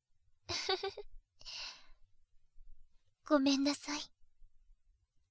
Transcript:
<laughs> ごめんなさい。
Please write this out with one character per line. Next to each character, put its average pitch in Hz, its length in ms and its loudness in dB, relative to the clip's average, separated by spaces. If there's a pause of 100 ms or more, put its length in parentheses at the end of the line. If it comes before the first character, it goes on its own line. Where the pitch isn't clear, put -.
(460)
<laughs> - 560 -2 (2250)
ご 302 120 6
め 277 180 6
ん 277 80 2
な 285 100 4
さ 294 220 2
い。 294 40 -6 (1300)